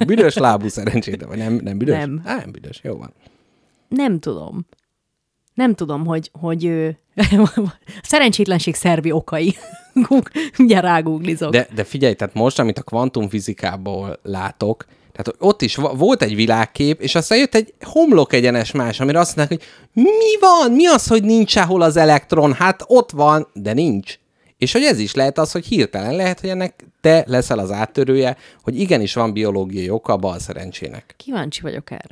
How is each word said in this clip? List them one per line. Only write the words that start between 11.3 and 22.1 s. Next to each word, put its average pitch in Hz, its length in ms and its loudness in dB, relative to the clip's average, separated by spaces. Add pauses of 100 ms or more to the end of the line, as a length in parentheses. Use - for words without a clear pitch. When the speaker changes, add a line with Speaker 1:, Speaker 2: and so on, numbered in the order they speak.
Speaker 1:
De, 123 220 2
de 110 100 -2
figyelj, 131 300 0
tehát 98 200 -6
most, 120 240 0
amit 113 200 -2
a - 40 -12
kvantumfizikából 98 1400 -6
látok, 98 640 -6 (280)
tehát - 260 -10
ott 202 240 0
is 120 140 -4
va-, 139 200 -4
volt 202 260 2
egy 107 120 -2
világkép, 113 640 0
és - 140 -4
aztán 180 240 0
jött 277 160 0
egy 220 260 0
homlok 269 520 4
egyenes 123 400 2
más, 120 280 -4
amire 139 180 0
azt 170 180 0
mondták, 151 220 -2
hogy - 100 -18 (360)
mi 427 360 4
van? 339 320 6
Mi 311 140 6
az, 311 200 4
hogy 226 180 2
nincs 220 260 4
sehol 185 320 2
az 160 140 4
elektron? 151 560 4